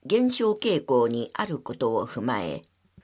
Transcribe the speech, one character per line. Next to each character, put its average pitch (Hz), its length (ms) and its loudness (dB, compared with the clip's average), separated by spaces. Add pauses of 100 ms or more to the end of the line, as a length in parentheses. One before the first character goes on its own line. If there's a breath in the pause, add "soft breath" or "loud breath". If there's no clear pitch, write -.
減 247 260 2
少 226 200 2
傾 208 320 0
向 123 240 4
に 117 260 -4
あ 208 120 -4
る 160 140 -4
こ - 160 -10
と 113 200 0
を 101 100 0
踏 123 160 -10
ま 110 200 -2
え、 76 200 -6 (420)